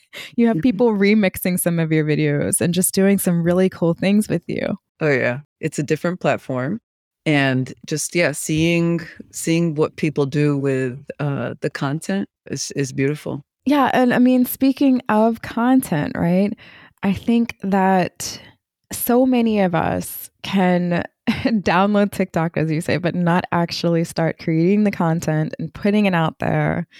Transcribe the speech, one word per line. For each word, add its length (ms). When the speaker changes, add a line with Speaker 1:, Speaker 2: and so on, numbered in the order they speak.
Speaker 1:
you 120
have 80
Speaker 2:
Mm-hmm. 60
Speaker 1:
people 300
remixing 640
some 200
of 140
your 120
videos 560
and 140
just 200
doing 240
some 240
really 260
cool 260
things 340
with 200
you. 280
Speaker 2:
Oh, 100
yeah. 300
It's 180
a 40
different 380
platform. 600
And 480
just, 280
yeah, 180
seeing, 680
seeing 420
what 220
people 300
do 300
with, 480
uh, 420
the 100
content 580
is, 220
is 200
beautiful. 500
Speaker 1:
Yeah. 280
And 220
I 60
mean, 260
speaking 640
of 340
content, 720
right? 380
I 100
think 500
that 800
so 340
many 340
of 140
us 560
can 580
<laughs> 120
download 840
TikTok, 440
as 140
you 100
say, 180
but 180
not 340
actually 540
start 340
creating 460
the 80
content 680
and 160
putting 320
it 80
out 240
there. 480